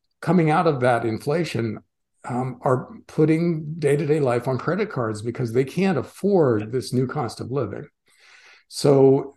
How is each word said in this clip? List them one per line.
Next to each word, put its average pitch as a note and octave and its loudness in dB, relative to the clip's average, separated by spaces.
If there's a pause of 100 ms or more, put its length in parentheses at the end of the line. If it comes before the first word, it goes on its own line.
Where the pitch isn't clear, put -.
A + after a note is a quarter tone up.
(200)
coming E3 4
out D#3+ 2
of C#3 0
that A#2+ 2
inflation, A#2 -4 (480)
um, B2+ -6
are C3 0 (180)
putting D#3+ 0
day-to-day C#3+ 0
life B2 0
on C3 -2
credit F#3 -4
cards A2 -4
because A#2 -6
they B2+ 2
can't F3 -2
afford B2 0
this B2+ -6
new B2+ 0
cost B2+ -8
of G#2 -10
living. A#2 -6 (840)
So C#3 4